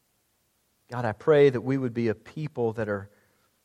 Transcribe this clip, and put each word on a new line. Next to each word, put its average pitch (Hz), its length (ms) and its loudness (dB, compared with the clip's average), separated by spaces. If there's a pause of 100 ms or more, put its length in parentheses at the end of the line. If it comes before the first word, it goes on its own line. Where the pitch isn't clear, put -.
(880)
God, 123 160 -6
I 110 60 -2
pray 143 400 4
that 123 100 -2
we 131 160 -2
would 127 160 -4
be 117 140 -2
a 107 80 -2
people 123 580 -8
that 110 160 -6
are 101 220 -6 (540)